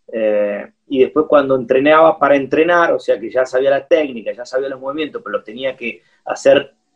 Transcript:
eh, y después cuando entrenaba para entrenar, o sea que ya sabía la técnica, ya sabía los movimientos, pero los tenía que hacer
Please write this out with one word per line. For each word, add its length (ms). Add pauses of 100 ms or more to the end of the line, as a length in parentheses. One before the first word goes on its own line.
(120)
eh, 560 (200)
y 120
después 300
cuando 260
entrenaba 600
para 180
entrenar, 560
o 80
sea 200
que 100
ya 160
sabía 240
la 160
técnica, 480
ya 120
sabía 220
los 120
movimientos, 440
pero 140
los 80
tenía 320
que 240 (240)
hacer 480 (220)